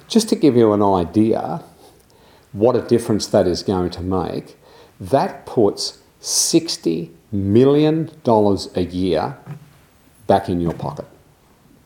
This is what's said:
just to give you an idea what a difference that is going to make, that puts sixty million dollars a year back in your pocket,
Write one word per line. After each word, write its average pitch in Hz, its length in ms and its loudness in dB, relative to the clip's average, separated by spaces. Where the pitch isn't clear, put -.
just 220 200 0
to 214 80 0
give 139 200 2
you 117 160 6
an 104 200 2
idea 95 500 0
what 117 200 2
a 110 100 0
difference 110 320 0
that 95 200 2
is 85 160 -2
going 90 180 0
to 87 140 -10
make, 82 280 -6
that 175 180 0
puts - 360 0
sixty - 800 -2
million 131 640 4
dollars 104 380 2
a 90 100 -2
year 90 240 0
back 98 200 0
in 90 120 -2
your 82 140 -2
pocket, - 340 -12